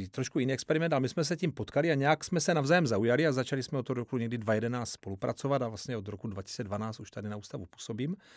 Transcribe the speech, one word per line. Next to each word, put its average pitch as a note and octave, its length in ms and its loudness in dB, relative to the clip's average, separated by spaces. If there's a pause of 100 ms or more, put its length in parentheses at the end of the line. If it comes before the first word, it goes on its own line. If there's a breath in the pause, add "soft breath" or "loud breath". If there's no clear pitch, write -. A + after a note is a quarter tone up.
(100)
trošku - 280 -2
jiný C3 140 2
experiment D#3+ 400 0
a C#3+ 60 4
my C3 100 2
jsme E3 160 0
se D#3+ 120 -2
tím D#3+ 160 0
potkali D3 380 0
a D3+ 40 4
nějak C#3+ 300 4
jsme E3+ 160 0
se F3 140 2
navzájem D#3 320 4
zaujali A#2 400 4
a D3 60 4
začali C3 300 0
jsme C#3 160 -4
od A#2+ 80 -4
toho C3+ 80 -2
roku A#2+ 240 -2
někdy A#2 200 -2
dva A2 160 2
jedenáct A#2 380 -2
spolupracovat B2 680 -2
a A#2+ 60 -2
vlastně A2 280 -6
od G2+ 120 -6
roku G#2 200 -8
dva G2 140 -8
tisíce - 220 -8
dvanáct G#2+ 360 -6
už A2 100 -14
tady G#2 180 -8
na G#2 80 -8
ústavu G#2 300 -10
působím. C3 500 -6 (200 loud breath)